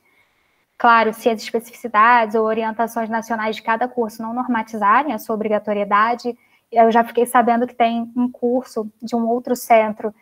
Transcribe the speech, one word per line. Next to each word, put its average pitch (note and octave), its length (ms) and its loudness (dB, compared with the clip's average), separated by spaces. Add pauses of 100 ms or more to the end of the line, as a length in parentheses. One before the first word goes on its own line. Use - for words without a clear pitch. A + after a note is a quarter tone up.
(760)
Claro, A3+ 380 4
se A#3+ 160 0
as A3 100 -4
especificidades A3+ 920 0
ou A3 100 2
orientações A3 640 -4
nacionais A3 460 -4
de - 80 -12
cada A3+ 240 -2
curso A#3 340 -6
não A3+ 140 -10
normatizarem A#3 800 0
a G#3+ 60 -6
sua A3 180 -6
obrigatoriedade, G#3 1000 -2 (360)
eu A3+ 180 6
já A#3 140 4
fiquei A#3 220 -2
sabendo A#3 380 2
que A#3+ 100 -12
tem A#3 420 -2
um B3 120 0
curso A#3+ 640 -4 (100)
de A#3 140 -10
um A#3 140 0
outro B3 260 -2
centro A3 680 0